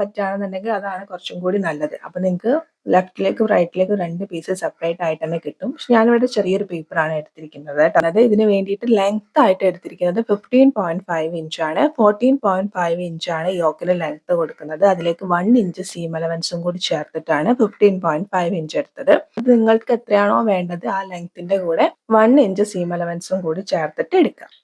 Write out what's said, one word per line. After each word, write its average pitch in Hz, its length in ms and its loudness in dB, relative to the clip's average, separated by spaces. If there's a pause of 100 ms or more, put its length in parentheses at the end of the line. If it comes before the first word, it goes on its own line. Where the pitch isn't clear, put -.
പറ്റുകയാണെന്നുണ്ടെങ്കിൽ 202 760 -6
അതാണ് 196 340 -8
കുറച്ചും 180 320 -12
കൂടി 190 240 0
നല്ലത്. 151 280 -4 (100)
അപ്പൊ 170 200 -8
നിങ്ങൾക്ക് 185 260 0 (420)
ലെഫ്റ്റിലേക്കും 196 580 0
റൈറ്റിലേക്കും 185 500 0
രണ്ട് 170 280 -6
പീസ് 170 300 -8
സെപ്പറേറ്റ് 170 460 -6
ആയിട്ട് 160 180 -4
തന്നെ 165 200 -4
കിട്ടും. - 280 -8
പക്ഷെ - 220 -12
ഞാനിവിടെ 233 400 4
ചെറിയൊരു 196 360 0
പേപ്പറാണ് 160 500 -4
എടുത്തിരിക്കുന്നത് 151 600 -10
കേട്ടോ. 160 200 2
അതായത് 165 280 2
ഇതിന് 214 240 4
വേണ്ടിയിട്ട് 196 340 -2 (120)
ലെങ്ത് 208 460 0
ആയിട്ട് 190 260 2
എടുത്തിരിക്കുന്നത് 175 500 -4 (100)
ഫിഫ്റ്റീൻ 247 380 4 (100)
പോയിന്റ് 180 320 -4
ഫൈവ് 165 220 -2 (100)
ഇഞ്ചാണ്. 160 400 -2 (160)
ഫോർട്ടീൻ 226 460 4
പോയിന്റ് 196 340 0
ഫൈവ് 175 300 -2
ഇഞ്ചാണ് 165 400 -6 (140)
യോക്കിന് 170 400 0
ലെങ്ത് 156 380 -6
കൊടുക്കുന്നത്. 156 520 -2
അതിലേക്ക് 170 420 -2
വൺ 180 140 0 (140)
ഇഞ്ച് 180 280 -6
സീം 170 300 -8
അലവൻസും 165 460 -6
കൂടി 180 220 -4
ചേർത്തിട്ടാണ് 156 600 -2 (100)
ഫിഫ്റ്റീൻ 208 360 2 (100)
പോയിന്റ് 165 280 -2
ഫൈവ് 180 260 0
ഇഞ്ച് 156 220 -8
എടുത്തത്. - 300 0 (280)
ഇത് 254 160 2
നിങ്ങൾക്ക് 226 420 2
എത്രയാണോ 208 400 0 (140)
വേണ്ടത് 175 340 -4 (100)
ആ - 20 -4 (120)
ലെങ്ത്തിന്റെ 175 560 -6
കൂടെ 170 200 2 (300)
വൺ 220 160 6 (140)
ഇഞ്ച് 190 260 0
സീം 175 240 -4
അലവൻസും 175 500 -6
കൂടി 165 160 -4 (100)
ചേർത്തിട്ട് 160 500 -2
എടുക്കാം. - 280 -2 (140)